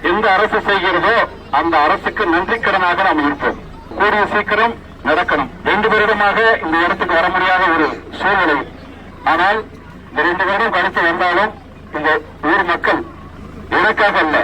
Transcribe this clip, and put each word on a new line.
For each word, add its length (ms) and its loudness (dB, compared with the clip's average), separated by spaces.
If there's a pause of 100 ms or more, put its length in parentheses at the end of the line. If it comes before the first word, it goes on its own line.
(100)
எந்த 160 2 (100)
அரசு 220 2 (100)
செய்கிறதோ 480 2 (420)
அந்த 160 0 (120)
அரசுக்கு 400 -2
நன்றி 320 0
கடனாக 500 0
நாம் 180 2
இருப்போம். 340 -2 (380)
கூடிய 240 2 (100)
சீக்கிரம் 420 0 (340)
நடக்கணும். 420 0 (140)
ரெண்டு 280 2
வருடமாக 460 2 (260)
இந்த 200 0
இடத்துக்கு 340 0
வர 160 2
முடியாத 280 2 (120)
ஒரு 120 2 (340)
சூழ்நிலை. 380 2 (760)
ஆனால் 260 2 (520)
இந்த 180 -4
ரெண்டு 200 0
வருடம் 280 0
கழித்து 260 0
வந்தாலும் 500 2 (440)
இந்த 140 0 (400)
ஊர் 200 2
மக்கள் 300 0 (760)
எனக்காக 460 2
அல்ல 220 0